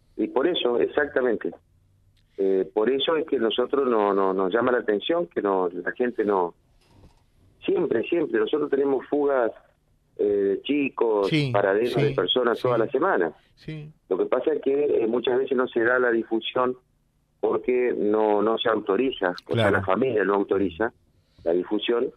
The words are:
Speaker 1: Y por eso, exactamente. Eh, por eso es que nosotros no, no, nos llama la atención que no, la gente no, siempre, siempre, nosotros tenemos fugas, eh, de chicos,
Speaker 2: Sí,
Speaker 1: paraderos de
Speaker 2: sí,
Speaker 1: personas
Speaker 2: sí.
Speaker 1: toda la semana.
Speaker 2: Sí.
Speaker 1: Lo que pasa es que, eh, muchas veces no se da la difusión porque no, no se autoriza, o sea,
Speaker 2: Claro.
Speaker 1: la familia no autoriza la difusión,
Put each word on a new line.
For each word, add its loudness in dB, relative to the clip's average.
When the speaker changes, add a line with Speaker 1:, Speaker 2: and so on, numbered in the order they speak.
Speaker 1:
Y 0
por 0
eso, 0
exactamente. 0
Eh, 0
por 2
eso 0
es -2
que -2
nosotros 0
no, 2
no, 2
nos 0
llama 2
la 2
atención -2
que -6
no, 0
la -6
gente -2
no, 0
siempre, 0
siempre, 0
nosotros 0
tenemos 2
fugas, 2
eh, -2
de 0
chicos, -2
Speaker 2:
Sí, 0
Speaker 1:
paraderos 2
de 2
Speaker 2:
sí, -4
Speaker 1:
personas 0
Speaker 2:
sí. -6
Speaker 1:
toda 2
la 0
semana. 0
Speaker 2:
Sí. -14
Speaker 1:
Lo 0
que 0
pasa 0
es -4
que, 0
eh, -2
muchas 0
veces -2
no 0
se -2
da 2
la 2
difusión -2
porque 0
no, 2
no 2
se -2
autoriza, 0
o -2
sea, -20
Speaker 2:
Claro. 2
Speaker 1:
la -2
familia 2
no 2
autoriza 0
la 2
difusión, -2